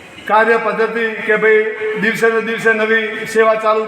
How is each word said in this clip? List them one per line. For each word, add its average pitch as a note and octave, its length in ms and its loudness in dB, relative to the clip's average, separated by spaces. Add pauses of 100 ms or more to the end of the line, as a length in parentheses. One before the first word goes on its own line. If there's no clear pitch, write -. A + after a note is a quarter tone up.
(260)
કાર્ય A3 340 4
પદ્ધતિ A3 460 -2 (200)
કે G#3+ 120 2
ભાઈ A3 280 4 (340)
દિવસે A3 300 0
ને A3+ 120 0
દિવસે A3 320 0
નવી G#3+ 540 -2
સેવા A3 360 2
ચાલુ A3 240 0